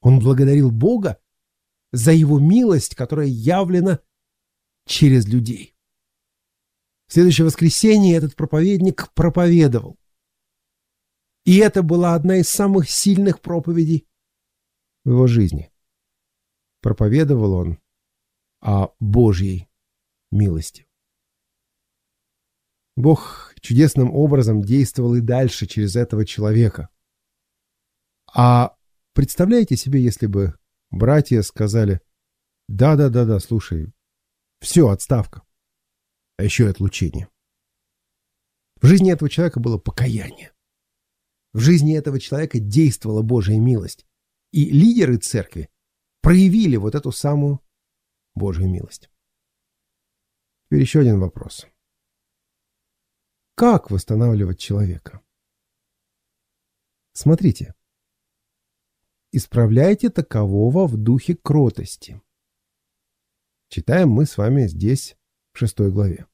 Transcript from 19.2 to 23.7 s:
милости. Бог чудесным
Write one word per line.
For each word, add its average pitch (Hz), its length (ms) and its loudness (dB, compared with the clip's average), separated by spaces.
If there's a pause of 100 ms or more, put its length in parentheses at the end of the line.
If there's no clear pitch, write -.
милости. 98 580 -4 (2000)
Бог - 640 -2
чудесным 131 520 2